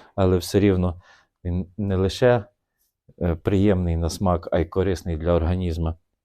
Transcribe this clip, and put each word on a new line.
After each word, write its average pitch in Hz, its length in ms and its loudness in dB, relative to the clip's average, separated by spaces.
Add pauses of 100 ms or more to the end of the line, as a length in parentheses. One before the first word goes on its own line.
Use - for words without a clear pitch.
(160)
але 92 220 2
все 95 220 0
рівно 92 420 2 (420)
він 90 240 -4 (100)
не 98 180 -2
лише, 110 500 2 (760)
е, 85 140 0
приємний 92 640 2
на 82 120 -2
смак, 90 420 -2
а 87 80 0
й 82 60 0
корисний 90 520 -4
для 80 140 -2
організму. 82 640 -2 (300)